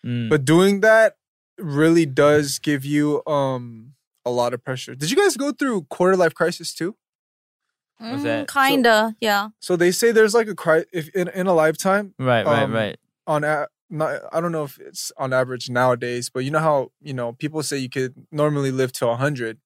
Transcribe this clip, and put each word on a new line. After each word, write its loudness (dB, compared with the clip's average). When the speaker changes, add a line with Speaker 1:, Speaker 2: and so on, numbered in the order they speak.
Speaker 1:
Mm. -4
Speaker 2:
but 0
doing 4
that 4
really 2
does 2
give -2
you, 0
um, -6
a -4
lot 0
of -8
pressure. -8
Did -6
you 0
guys 2
go -4
through -2
quarter 2
life 2
crisis -4
too? -8
Speaker 1:
What's -8
Speaker 3:
Mm, -6
Speaker 1:
that? -4
Speaker 3:
kinda, 4
Speaker 2:
So, -16
Speaker 3:
yeah. -2
Speaker 2:
so -2
they 4
say 2
there's, 4
like, 4
a -8
cri-, 2
if -8
in, 0
in -4
a 4
lifetime. 2
Speaker 1:
Right, 2
right, 2
Speaker 2:
Um, -2
Speaker 1:
right. -2
Speaker 2:
on 0
a-, -2
not, -4
I -2
don't -4
know -4
if -12
it's -12
on -4
average -2
nowadays, 0
but -6
you -4
know 0
how, 0
you -12
know, -6
people -8
say -6
you -6
could -6
normally 0
live -2
to -2
a 0
hundred. -4